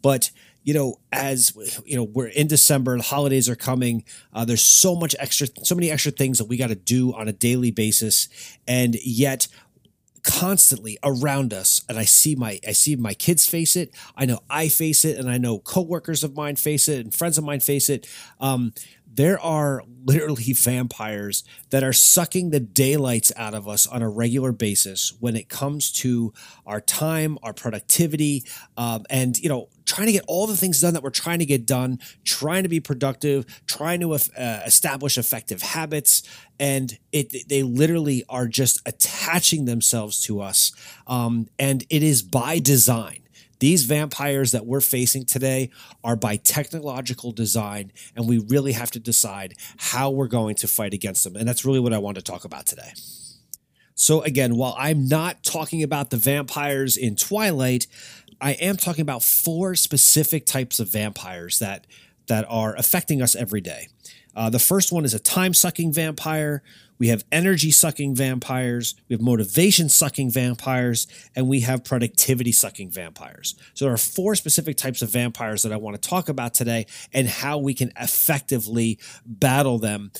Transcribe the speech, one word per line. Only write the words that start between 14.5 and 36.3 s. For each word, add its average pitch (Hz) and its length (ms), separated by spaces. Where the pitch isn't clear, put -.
face 156 340
it, 147 140
and 127 120
I 123 60
know 120 220
coworkers 165 680
of 139 100
mine 147 220
face 151 320
it, 139 120
and 110 120
friends 170 240
of 156 80
mine 147 160
face 143 300
it. 131 180
Um, 123 320
there 165 220
are 147 460
literally 135 500
vampires 107 880
that 135 140
are 131 80
sucking 180 580
the 147 80
daylights 131 800
out 110 180
of 104 140
us 104 180
on 123 160
a 113 60
regular 117 420
basis 101 680
when 117 160
it 107 120
comes 143 440
to 117 400
our 104 140
time, 156 600
our 113 120
productivity, 147 880
um, 117 320
and, 127 300
you 165 100
know, 127 200
trying 208 240
to 226 40
get 190 140
all 190 220
the 208 80
things 180 240
done 170 140
that 156 100
we're 135 60
trying 170 280
to 170 80
get 135 180
done, 127 360
trying 180 400
to 180 40
be 165 120
productive, 139 640
trying 170 320
to, 165 140
uh, 117 520
establish 135 500
effective 110 460
habits. 156 600